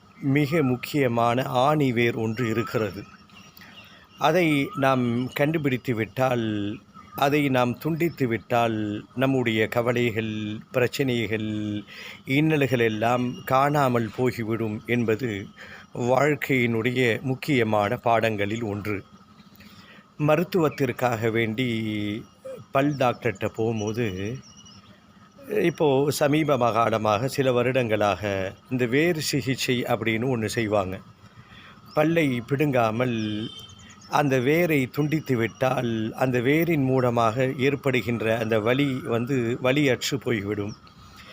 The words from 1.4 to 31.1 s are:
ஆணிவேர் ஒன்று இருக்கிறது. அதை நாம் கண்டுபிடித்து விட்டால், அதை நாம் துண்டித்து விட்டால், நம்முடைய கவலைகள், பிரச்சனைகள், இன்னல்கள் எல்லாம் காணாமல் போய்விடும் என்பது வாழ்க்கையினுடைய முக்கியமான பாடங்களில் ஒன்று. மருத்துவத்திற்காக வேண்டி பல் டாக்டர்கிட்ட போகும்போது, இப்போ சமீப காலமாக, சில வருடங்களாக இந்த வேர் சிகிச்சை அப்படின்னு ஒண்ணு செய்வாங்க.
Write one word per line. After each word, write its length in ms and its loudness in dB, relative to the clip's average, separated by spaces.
ஆணிவேர் 580 2
ஒன்று 320 -2
இருக்கிறது. 540 -2
அதை 260 4
நாம் 260 2
கண்டுபிடித்து 640 -2
விட்டால், 520 -2
அதை 320 2
நாம் 280 2
துண்டித்து 500 -2
விட்டால், 520 0
நம்முடைய 540 2
கவலைகள், 640 0
பிரச்சனைகள், 760 -2
இன்னல்கள் 540 2
எல்லாம் 420 0
காணாமல் 680 2
போய்விடும் 680 -2
என்பது 440 0
வாழ்க்கையினுடைய 960 0
முக்கியமான 760 0
பாடங்களில் 680 0
ஒன்று. 320 -6
மருத்துவத்திற்காக 1120 2
வேண்டி 400 0
பல் 280 0
டாக்டர்கிட்ட 540 -2
போகும்போது, 560 -2
இப்போ 240 2
சமீப 440 2
காலமாக, 580 2
சில 240 0
வருடங்களாக 720 2
இந்த 200 -2
வேர் 360 0
சிகிச்சை 600 -2
அப்படின்னு 440 -2
ஒண்ணு 220 0
செய்வாங்க. 460 0